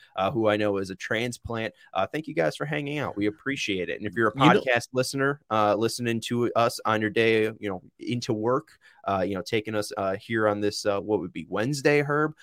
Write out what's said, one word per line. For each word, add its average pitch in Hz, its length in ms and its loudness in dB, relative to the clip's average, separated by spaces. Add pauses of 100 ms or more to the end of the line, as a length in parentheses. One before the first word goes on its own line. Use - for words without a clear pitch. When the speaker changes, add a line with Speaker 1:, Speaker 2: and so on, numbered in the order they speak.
(160)
Speaker 1:
uh, 95 160 2
who 113 160 2
I 107 80 6
know 104 220 0
is 95 140 -4
a 95 40 -8
transplant. 113 800 -4 (200)
Uh, 95 140 0
thank 156 180 -6
you 156 80 -12
guys 156 220 0
for - 80 -8
hanging 147 360 -4
out. 107 180 -4
We 101 80 0
appreciate 104 640 -4
it. 76 80 -6
And 104 100 -8
if 95 80 -6
you're 113 140 4
a 135 100 -4
Speaker 2:
You 127 140 8
know - 80 4
Speaker 1:
podcast 123 320 0
listener, 135 480 -2 (100)
uh, 107 240 4
listening 113 460 -2
to 120 340 0
us 117 300 2
on 110 160 2
your 110 80 0
day, 110 500 2
you 104 100 -6
know, 92 120 -8 (180)
into 120 320 -4
work, 120 380 0 (340)
uh, 95 240 0
you 98 60 -2
know, 92 80 -2
taking 110 340 -2
us, 104 220 -2
uh, 98 180 0
here 110 320 0
on 104 140 2
this, 104 240 -2
uh, 101 160 2
what 104 180 0
would 87 140 -6
be 78 160 -10
Wednesday, 143 540 2
Herb, 151 400 0